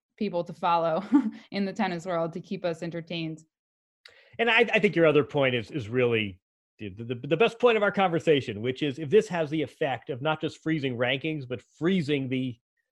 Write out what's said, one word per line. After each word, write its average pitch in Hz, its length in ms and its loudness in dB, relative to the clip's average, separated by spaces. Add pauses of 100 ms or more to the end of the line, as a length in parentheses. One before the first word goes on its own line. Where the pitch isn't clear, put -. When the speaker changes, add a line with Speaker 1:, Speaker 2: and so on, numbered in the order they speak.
(180)
Speaker 1:
people 175 260 -2
to 170 100 -10
follow 170 500 0 (240)
<laughs> - 240 -12
in 202 140 -2
the 190 80 -6
tennis 180 320 -4
world 170 280 -2
to 220 60 -8
keep - 240 -10
us 170 200 -4
entertained. 165 600 -8 (960)
Speaker 2:
And 233 100 2
I, 233 240 6
I 220 60 4
think 180 160 2
your 165 100 6
other 147 180 6
point 135 320 2
is, 113 160 -4
is 113 180 -6
really 113 500 0 (400)
the, 104 100 -10
the, 120 380 -10
the 156 100 2
best 226 220 2
point 233 180 4
of 208 60 0
our 202 80 2
conversation, 156 680 0
which 127 200 -4
is 143 160 -4
if 156 120 -8
this 208 180 4
has 165 220 -4
the 156 120 -4
effect 131 480 -4
of 127 120 -8
not 156 180 0
just - 240 -8
freezing 139 340 -2
rankings, 135 500 -2
but 120 140 -8 (160)
freezing 147 520 0
the 127 260 -4 (360)